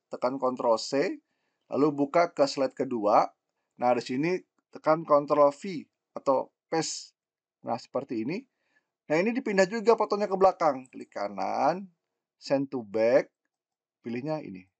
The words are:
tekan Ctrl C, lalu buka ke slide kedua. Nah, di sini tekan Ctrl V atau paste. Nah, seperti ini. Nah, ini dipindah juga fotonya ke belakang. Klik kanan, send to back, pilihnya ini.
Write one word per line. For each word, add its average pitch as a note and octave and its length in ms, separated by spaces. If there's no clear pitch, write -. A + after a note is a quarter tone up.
tekan C3 240
Ctrl B2+ 420
C, F3 380
lalu C3 180
buka C#3 400
ke C#3+ 140
slide C#3 320
kedua. B2 500
Nah, B2 160
di A#2 80
sini C#3+ 260
tekan D#3 360
Ctrl D3 480
V D#3+ 320
atau C3 400
paste. - 480
Nah, A#2+ 160
seperti - 440
ini. F#3 200
Nah, D3+ 80
ini G#3+ 160
dipindah G3+ 320
juga A3 320
fotonya G#3 320
ke F#3+ 80
belakang. E3 560
Klik - 200
kanan, G#2+ 760
send C#3 320
to B2 160
back, A2+ 480
pilihnya B2+ 400
ini. F#2 240